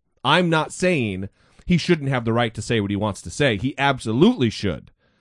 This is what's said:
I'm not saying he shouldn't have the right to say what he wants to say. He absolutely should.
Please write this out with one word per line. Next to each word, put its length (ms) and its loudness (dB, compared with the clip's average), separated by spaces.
I'm 260 2
not 240 0
saying 560 -2
he 120 2
shouldn't 300 0
have 160 -2
the 80 -2
right 220 0
to 80 -10
say 180 0
what 120 -2
he 40 -2
wants 280 -2
to 60 -12
say. 280 0
He 200 -4
absolutely 720 2
should. 400 -6